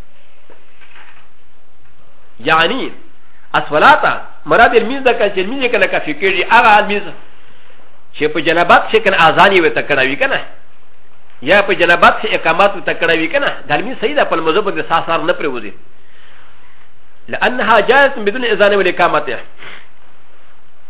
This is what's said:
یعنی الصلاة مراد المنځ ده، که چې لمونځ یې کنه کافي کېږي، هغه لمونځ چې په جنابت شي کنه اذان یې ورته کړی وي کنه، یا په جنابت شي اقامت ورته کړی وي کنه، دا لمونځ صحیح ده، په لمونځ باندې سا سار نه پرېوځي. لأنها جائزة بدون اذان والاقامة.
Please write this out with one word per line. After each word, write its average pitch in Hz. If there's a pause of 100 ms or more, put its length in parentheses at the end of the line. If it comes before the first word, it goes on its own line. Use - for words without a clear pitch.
(2500)
یعنی 160 (640)
الصلاة 151 (260)
مراد 226
المنځ 240
ده، 247
که 214
چې 190
لمونځ 226
یې 240
کنه 196
کافي 156
کېږي، 180
هغه 226
لمونځ 202 (1120)
چې 143
په 151
جنابت 170
شي 220
کنه 196
اذان 165
یې 185
ورته 147
کړی 135
وي 139
کنه، 254 (1000)
یا 180
په 196
جنابت 175
شي 214
اقامت 190
ورته 175
کړی 165
وي 160
کنه، 269 (120)
دا 147
لمونځ 208
صحیح 277
ده، 240
په 185
لمونځ 160
باندې 185
سا 165
سار 165
نه 160
پرېوځي. 120 (1600)
لأنها 220
جائزة 269
بدون 214
اذان 208
والاقامة. 165 (1500)